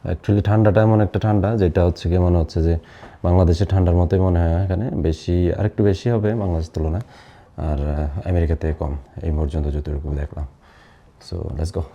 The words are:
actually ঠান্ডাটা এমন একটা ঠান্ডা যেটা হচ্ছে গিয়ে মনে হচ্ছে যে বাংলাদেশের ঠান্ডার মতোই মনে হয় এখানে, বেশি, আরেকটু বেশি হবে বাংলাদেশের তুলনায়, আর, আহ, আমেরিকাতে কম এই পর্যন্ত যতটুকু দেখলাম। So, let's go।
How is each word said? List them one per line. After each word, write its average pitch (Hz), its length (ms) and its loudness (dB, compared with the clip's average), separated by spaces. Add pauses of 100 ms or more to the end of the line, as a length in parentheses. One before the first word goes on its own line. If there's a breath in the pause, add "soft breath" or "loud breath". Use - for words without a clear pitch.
actually 98 360 0
ঠান্ডাটা 107 400 4
এমন 110 200 4
একটা 98 180 0
ঠান্ডা 104 380 2
যেটা 90 280 2
হচ্ছে 85 240 -2
গিয়ে 90 100 2
মনে 87 180 4
হচ্ছে 82 260 0
যে 82 160 2 (440 loud breath)
বাংলাদেশের 87 440 4
ঠান্ডার 90 280 2
মতোই 90 240 2
মনে 92 200 2
হয় 85 240 0
এখানে, 92 260 -2
বেশি, 85 640 0
আরেকটু 107 300 -2
বেশি 101 260 0
হবে 110 260 0
বাংলাদেশের 85 380 -4
তুলনায়, 80 280 -2 (560 loud breath)
আর, 80 80 -6
আহ, 73 640 -4
আমেরিকাতে 80 500 0
কম 71 160 -4 (260)
এই 82 100 -4
পর্যন্ত 76 360 -2
যতটুকু 71 480 -6
দেখলাম। 71 300 -8 (840 soft breath)
So, 87 60 -8
let's 80 360 -6
go। 82 80 -4 (140)